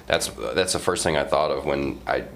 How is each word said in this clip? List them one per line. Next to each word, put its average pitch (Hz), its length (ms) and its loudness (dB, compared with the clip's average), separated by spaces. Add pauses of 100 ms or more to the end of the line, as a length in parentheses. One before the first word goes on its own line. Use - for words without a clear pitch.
that's, - 240 2 (240)
that's 90 200 2
the 87 40 0
first 90 240 0
thing 80 140 2
I 69 80 2
thought 76 260 2
of 69 160 -2
when 69 400 0
I, 65 140 0 (160)